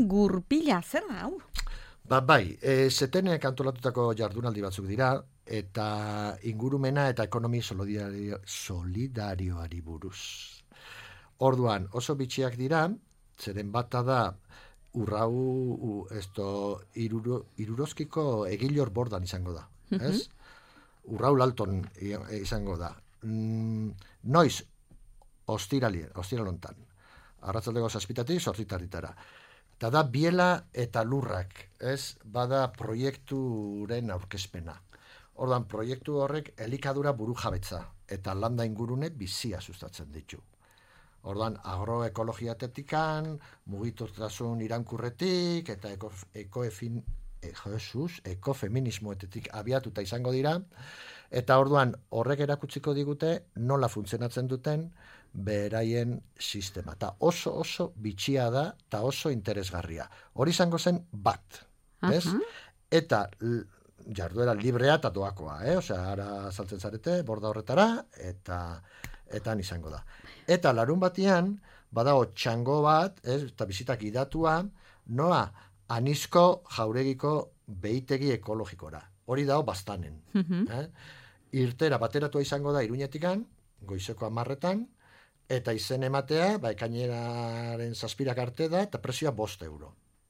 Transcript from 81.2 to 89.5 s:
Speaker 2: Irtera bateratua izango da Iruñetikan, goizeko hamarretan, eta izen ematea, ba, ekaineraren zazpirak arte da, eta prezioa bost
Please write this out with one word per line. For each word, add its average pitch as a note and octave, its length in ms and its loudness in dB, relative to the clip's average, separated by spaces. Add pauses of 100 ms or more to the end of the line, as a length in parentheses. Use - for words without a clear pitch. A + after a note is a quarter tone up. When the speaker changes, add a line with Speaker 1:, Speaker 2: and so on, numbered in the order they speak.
Speaker 2:
Irtera B2+ 460 2
bateratua C#3+ 420 0
izango C#3+ 320 0
da C#3+ 100 2
Iruñetikan, D3 640 -2 (360)
goizeko G2 460 -6
hamarretan, C3+ 600 -2 (640)
eta B2 220 0
izen B2+ 320 -2
ematea, D3+ 540 2
ba, A#2+ 120 -2
ekaineraren A#2 1200 -4
zazpirak B2 440 -4
arte B2 300 -2
da, F3+ 140 2
eta D#3 180 -4
prezioa C3+ 320 -2
bost G#2 300 -4